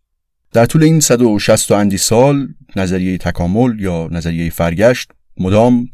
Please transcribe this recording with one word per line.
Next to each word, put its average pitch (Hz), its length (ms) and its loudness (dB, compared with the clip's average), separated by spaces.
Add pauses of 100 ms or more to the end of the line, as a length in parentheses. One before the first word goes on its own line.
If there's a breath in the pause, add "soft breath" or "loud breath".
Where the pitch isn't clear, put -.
(520)
در 117 140 2
طول 156 180 2
این 160 160 4
صد 123 220 2
و 107 180 2
شصت - 320 0
و - 20 2
اندی 101 240 0
سال 131 500 0 (280)
نظریه 92 420 -2
تکامل 101 640 -2
یا 85 320 -6
نظریه 82 380 -6
فرگشت 85 640 0 (300)
مدام 120 520 2